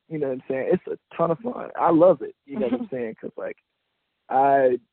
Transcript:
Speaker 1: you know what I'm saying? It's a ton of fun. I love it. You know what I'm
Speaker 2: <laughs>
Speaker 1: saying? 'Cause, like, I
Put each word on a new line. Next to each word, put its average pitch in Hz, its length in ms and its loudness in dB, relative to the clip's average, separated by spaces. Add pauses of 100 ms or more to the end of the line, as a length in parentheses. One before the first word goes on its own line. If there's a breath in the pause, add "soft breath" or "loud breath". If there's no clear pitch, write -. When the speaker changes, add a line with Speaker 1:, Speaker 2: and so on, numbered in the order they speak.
Speaker 1:
you 160 100 -8
know 147 100 -4
what 127 60 -4
I'm 131 140 -10
saying? 131 240 -4
It's 185 140 -2
a - 300 -14
ton 165 140 0
of 160 100 -2
fun. - 380 -10
I 156 120 2
love 165 320 4
it. - 120 -12 (120)
You - 120 -10
know - 100 -2
what 247 120 -2
I'm 226 80 -8
Speaker 2:
<laughs> - 40 -10
Speaker 1:
saying? 120 280 -6
'Cause, - 160 -14
like, - 200 -10 (720)
I 131 500 4 (140)